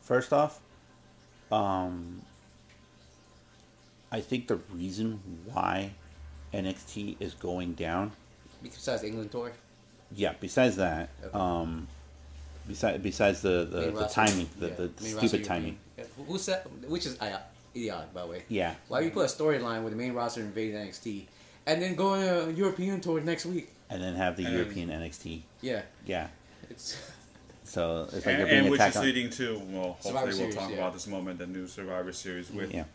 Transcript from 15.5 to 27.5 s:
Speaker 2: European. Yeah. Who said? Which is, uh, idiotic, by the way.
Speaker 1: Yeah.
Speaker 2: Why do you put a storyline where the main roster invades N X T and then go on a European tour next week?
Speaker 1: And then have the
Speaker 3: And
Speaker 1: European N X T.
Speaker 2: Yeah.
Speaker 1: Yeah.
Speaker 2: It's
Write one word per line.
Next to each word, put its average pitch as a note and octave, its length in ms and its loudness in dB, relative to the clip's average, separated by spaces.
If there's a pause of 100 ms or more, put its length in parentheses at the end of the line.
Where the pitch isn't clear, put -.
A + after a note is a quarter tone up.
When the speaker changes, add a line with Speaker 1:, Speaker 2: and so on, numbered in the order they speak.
Speaker 2:
European. - 120 -12 (100)
Yeah. C#3+ 140 -12
Who F#3+ 60 -2
said? F#3+ 280 -2 (220)
Which E3+ 180 -2
is, C3 140 -6
uh, G2 180 -4 (380)
idiotic, F2+ 380 -6
by F2+ 80 -6
the F2 60 -6
way. F2+ 200 -8
Speaker 1:
Yeah. F2+ 260 2 (140)
Speaker 2:
Why B2 120 2
do D#3+ 60 2
you E3 60 2
put C#3+ 180 2
a - 40 -4
storyline B2 480 2
where A2+ 80 -2
the G#2+ 60 -4
main B2 180 -2
roster A#2+ 260 -2
invades G#2+ 340 -2
N G#2 140 -4
X F2+ 100 -12
T G2+ 300 -6 (380)
and D#3+ 160 4
then F#3 120 0
go G3 200 4
on G3 80 4
a F3 280 4
European F#3 500 2
tour D#3+ 200 2
next D#3+ 260 -2
week? F3 220 -2 (220)
Speaker 1:
And F2 120 -4
then F2+ 120 -2
have F2+ 220 2
the F2+ 100 0
Speaker 3:
And F2+ 80 0
Speaker 1:
European F2 360 0
N D#2+ 120 -4
X E2 160 -8
T. E2 260 -8 (160)
Speaker 2:
Yeah. A#2 220 -2 (240)
Speaker 1:
Yeah. E2+ 220 -2 (420)
Speaker 2:
It's - 260 -10 (680)